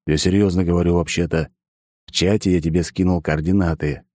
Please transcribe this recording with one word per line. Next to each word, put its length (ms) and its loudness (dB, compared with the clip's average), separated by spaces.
Я 100 2
серьёзно 480 2
говорю 300 2
вообще-то. 540 -2
В 40 -20
чате 400 0
я 100 2
тебе 220 0
скинул 380 0
координаты. 840 -2